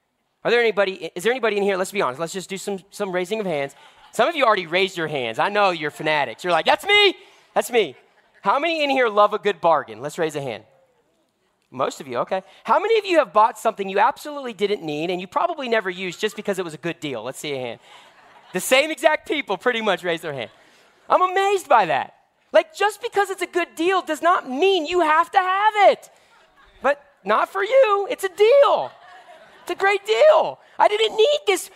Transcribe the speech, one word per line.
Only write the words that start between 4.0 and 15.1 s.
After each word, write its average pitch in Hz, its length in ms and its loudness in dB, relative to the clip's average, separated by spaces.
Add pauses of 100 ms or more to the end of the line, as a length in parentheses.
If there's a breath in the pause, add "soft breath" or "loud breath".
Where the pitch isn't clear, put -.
Some 247 160 2
of 339 80 -4
you 269 80 2
already 202 220 2
raised 185 320 0
your 160 100 -2
hands. 127 300 -4
I 165 100 0
know 202 220 2
you're 156 200 -4
fanatics. 147 540 -4
You're 180 80 0
like, 165 140 2
"That's 294 180 2
me! 403 320 4 (380 soft breath)
That's 214 160 -2
me." 196 260 0 (460)
How 202 160 0
many 320 260 -2
in 285 60 -2
here 262 180 2
love 208 240 4
a 214 60 -4
good 190 240 -2
bargain? 127 400 0
Let's 147 160 -10
raise 156 180 -4
a 143 60 -6
hand. 110 220 -8 (1080)
Most 131 320 -6
of 147 40 -16
you, 123 120 -6
okay. 190 240 -4 (200 soft breath)
How 247 160 2
many 427 200 0
of 403 80 -4
you 339 140 2
have 202 120 -2
bought 220 260 2
something 202 300 -4
you 190 100 -2
absolutely 254 540 -2
didn't 202 300 -4
need 156 260 -6
and 180 100 -4